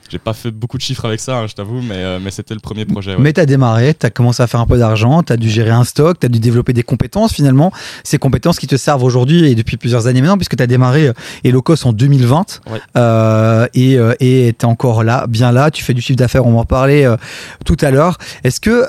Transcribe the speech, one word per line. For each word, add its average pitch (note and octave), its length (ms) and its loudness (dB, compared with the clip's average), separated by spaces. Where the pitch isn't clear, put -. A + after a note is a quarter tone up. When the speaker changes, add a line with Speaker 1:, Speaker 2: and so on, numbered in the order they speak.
Speaker 1:
J'ai - 100 -10
pas - 140 -6
fait A2+ 180 -8
beaucoup A2 280 -10
de - 40 -8
chiffres - 220 -8
avec A2 160 -4
ça, C3 160 -6
hein, A2+ 100 -6
je G#2 80 -14
t'avoue, A2 280 -10
mais, A#2 140 -8
euh, F#2 240 -6
mais F#2+ 120 -8
c'était G#2+ 220 -12
le G#2+ 60 -10
premier G#2+ 240 -10
projet, G2 300 -6
ouais. - 60 0
Speaker 2:
Mais D3 120 4
t'as E3 140 2
démarré, C3 480 2
t'as - 160 -2
commencé A#2+ 320 0
à A#2 60 0
faire A#2+ 100 -2
un A#2 80 0
peu B2 120 2
d'argent, A#2 440 2
t'as A#2+ 140 -2
dû A2+ 120 -2
gérer A2 220 0
un A#2 140 2
stock, D#3+ 340 0
t'as - 80 -2
dû A#2+ 140 0
développer A#2+ 320 0
des A#2+ 100 0
compétences G3 500 -2
finalement. C#3+ 380 2
Ces - 160 -2
compétences C#3+ 400 0
qui - 80 -10
te C#3+ 100 0
servent C3+ 280 0
aujourd'hui C3 440 2
et B2+ 60 4
depuis A2+ 220 -2
plusieurs A#2+ 320 -2
années B2+ 120 2
maintenant, F3 160 2
puisque F3 200 -4
t'as B2+ 100 0
démarré, B2+ 400 2
euh, B2 60 0
Elocos C3 420 0
en A#2+ 60 2
deux A2+ 160 0
mille C#3 180 4
vingt, D3 420 -2
Speaker 1:
Ouais. A2 120 -10
Speaker 2:
euh, A2+ 800 2
et, C3 240 4
euh, A#2 200 2
et B2+ 400 2
t'es - 60 -2
encore A#2 400 0
là, A#2 240 0
bien A#2+ 240 2
là, C#3 180 2
tu - 140 -8
fais B2+ 100 -2
du B2 60 -2
chiffre B2+ 160 -2
d'affaires, B2+ 280 0
on A#2 100 4
va A2+ 60 2
en A2+ 40 -2
parler, C#3 400 2
euh, A#2 120 2
tout E3+ 160 0
à D3 120 0
l'heure. D#3 260 2
Est-ce - 160 -2
que, A#3+ 300 0